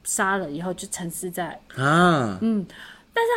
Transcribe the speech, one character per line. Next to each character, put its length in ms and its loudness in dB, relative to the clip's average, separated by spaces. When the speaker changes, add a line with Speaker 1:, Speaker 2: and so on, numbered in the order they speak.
Speaker 1:
杀 340 0
了 140 -2
以 100 -6
后 140 -4
就 140 -10
沉 220 -8
尸 200 -8
在 280 -6
Speaker 2:
啊。 640 4
Speaker 1:
嗯， 240 0
但 100 4
是 120 2